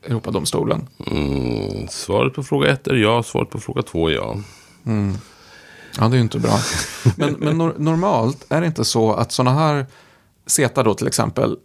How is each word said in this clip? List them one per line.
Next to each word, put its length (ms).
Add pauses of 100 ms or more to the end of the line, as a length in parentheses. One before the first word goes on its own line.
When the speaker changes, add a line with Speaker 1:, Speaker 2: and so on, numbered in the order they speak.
Speaker 1:
Europadomstolen? 800 (200)
Speaker 2:
Mm, 800
svaret 460
på 100
fråga 280
ett 160
är 80
ja, 280
svaret 260
på 100
fråga 220
två 280
är 40
ja. 240 (480)
Speaker 1:
Mm. 280 (840)
Ja, 100
det 80
är 20
ju 40
inte 180
bra. 200 (260)
Speaker 2:
<laughs> 320
Speaker 1:
Men, 160
men 240
nor-, 200
normalt 720
är 120
det 60
inte 180
så 280
att 180
såna 220
här 320 (600)
ceta 360
då 100
till 140
exempel 580